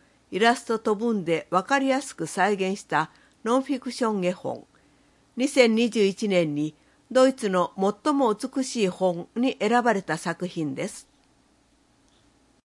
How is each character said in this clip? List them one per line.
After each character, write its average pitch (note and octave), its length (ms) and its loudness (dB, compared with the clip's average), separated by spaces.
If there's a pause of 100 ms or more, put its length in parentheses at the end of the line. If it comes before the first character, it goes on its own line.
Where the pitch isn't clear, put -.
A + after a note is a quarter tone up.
(320)
イ F#3+ 80 -4
ラ A#3 160 4
ス - 100 -14
ト A3 140 -2
と A3 160 0
文 G#3+ 280 -2
で D#3+ 280 -2
わ F#3 120 2
か C#4 140 0
り C4+ 100 0
や C4 140 2
す - 140 -14
く E3 100 -6
再 G3 300 0
現 F#3+ 240 -4
し - 40 -20
た D#3 280 -2 (320)
ノ A#3+ 160 2
ン - 20 0
フ C4+ 120 -6
ィ B3+ 60 -4
ク B3 120 -10
シ - 120 -4
ョ A3 100 0
ン F#3 120 -2
絵 F3+ 60 2
本。 B2+ 340 -10 (720)
二 B3+ 120 0
千 B3 280 4
二 A3+ 160 2
十 A3 120 2
一 G3 240 0
年 F3 280 2
に D3+ 200 -4 (360)
ド B3+ 160 6
イ C4 80 2
ツ G#3+ 140 -4
の F3+ 220 0 (320)
最 D4+ 100 2
も C4 200 2
美 B3+ 300 -4
し A#3+ 220 -2
い - 20 0
本 F3+ 480 -2
に B3 240 0
選 A#3 240 2
ば A#3+ 100 2
れ F#3+ 80 -2
た D#3 160 -4
作 F3+ 300 -6
品 D#3 260 -4
で D3+ 140 -6
す。 - 200 -14 (1600)